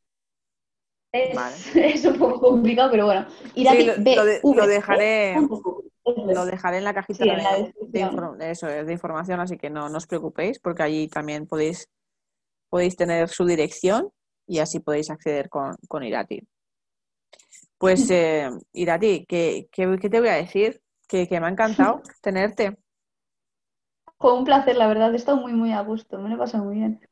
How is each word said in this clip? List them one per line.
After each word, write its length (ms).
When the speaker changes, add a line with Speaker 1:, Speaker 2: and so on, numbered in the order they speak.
Speaker 1:
Es, 240
Speaker 2:
Vale. 300
Speaker 1:
<laughs> 100
es 300
un 120
poco 220
complicado, 520
pero 140
bueno. 240
Speaker 2:
Sí, 320
Speaker 1:
Irati 240
Speaker 2:
lo, 80
lo 40
de-, 60
Speaker 1:
B 120
V 120
D 140
punto 0
cooking. 140
Speaker 2:
lo 120
dejaré, 640
Speaker 1:
Eso 260
es. 40
Speaker 2:
lo 100
dejaré 320
en 60
la 100
cajita 320
Speaker 1:
Sí, 40
en 80
Speaker 2:
de, 60
Speaker 1:
la 120
Speaker 2:
de 80
Speaker 1:
descripción. 520
Speaker 2:
infor-, 280
eso 260
es, 180
de 60
información, 460
así 180
que 120
no, 200
no 80
os 100
preocupéis, 520
porque 240
allí 240
también 400
podéis, 420
podéis 280
tener 320
su 160
dirección 640
y 120
así 200
podéis 320
acceder 380
con, 280
con 160
Irati. 380
Pues, 320
Speaker 1:
<laughs> 0
Speaker 2:
eh, 400
Irati, 540
¿qué, 440
qué, 300
qué 80
te 100
voy 100
a 60
decir? 460
Que, 200
que 120
me 80
ha 20
encantado 520
Speaker 1:
<laughs> 100
Speaker 2:
tenerte. 560
Speaker 1:
Fue 140
un 120
placer, 300
la 120
verdad, 260
he 40
estado 200
muy, 160
muy 180
a 100
gusto, 380
me 100
lo 60
he 20
pasado 280
muy 100
bien. 240